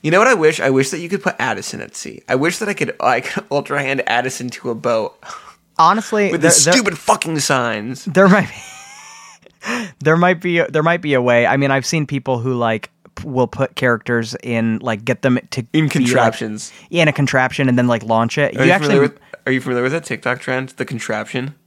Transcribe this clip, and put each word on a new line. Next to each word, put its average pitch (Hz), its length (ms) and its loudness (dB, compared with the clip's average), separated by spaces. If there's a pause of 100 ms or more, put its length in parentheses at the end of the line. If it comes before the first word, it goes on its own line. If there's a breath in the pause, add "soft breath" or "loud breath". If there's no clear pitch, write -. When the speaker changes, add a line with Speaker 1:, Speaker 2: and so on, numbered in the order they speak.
Speaker 1:
You 156 60 2
know 180 80 6
what 226 80 6
I 262 60 4
wish? 160 260 2
I 135 100 0
wish 135 200 2
that 170 100 -6
you 170 80 -10
could 190 160 -4
put 185 160 -2
Addison 113 400 -4
at - 160 -14
sea. - 320 -14
I - 80 2
wish 151 220 0
that 214 100 -4
I 202 60 -4
could, 151 260 -4
like, 127 340 0 (100)
<laughs> - 80 -10
Ultra 143 300 -2
Hand 135 240 -2
Addison 123 440 -2
to - 200 -10
a 120 60 -4
boat. 110 420 -4 (640 loud breath)
Speaker 2:
Honestly, 202 500 2
Speaker 1:
With 165 120 0
Speaker 2:
there, 160 100 6
Speaker 1:
the - 100 4
Speaker 2:
there, 156 120 4
Speaker 1:
stupid 196 240 2
fucking 165 420 -2
signs. 120 640 -2
Speaker 2:
there 185 240 4
might 196 220 4
be, - 1400 -14
<laughs> - 80 -20
there 156 180 2
might 175 240 2
be 175 180 0
a, 160 100 0
there 156 140 0
might 170 180 0
be 151 120 -2
a 127 80 4
way. 120 260 4
I 104 80 4
mean, 139 160 2
I've 135 140 0
seen 156 200 -2
people 131 340 -4
who, 127 140 -4
like, 113 380 -2 (240)
p-, - 100 -14
will 127 220 0
put - 300 -4
characters 117 680 0
in, 113 360 -2
like, 113 260 -6
get 123 160 -2
them 127 180 2 (120)
to 127 100 -6
Speaker 1:
In 113 100 -12
Speaker 2:
be, 156 120 2
like, 147 80 0
Speaker 1:
contraptions. 117 840 0 (160 loud breath)
Speaker 2:
yeah, 170 140 2
in 156 40 4
a 147 60 2
contraption 131 560 0
and 123 80 4
then, 123 100 2
like, 117 160 0
launch 113 340 0
it. 147 200 0
Speaker 1:
Are - 20 -6
Speaker 2:
You 135 60 4
Speaker 1:
you 170 60 6
Speaker 2:
actually 175 240 2
Speaker 1:
familiar 139 140 6
with, - 100 -12 (280 soft breath)
are 127 60 0
you 131 80 -2
familiar 123 220 -2
with 131 100 0
that 160 100 -4
TikTok 123 380 -4
trend? 131 280 -6
The - 160 -10
contraption? 123 680 -6 (100)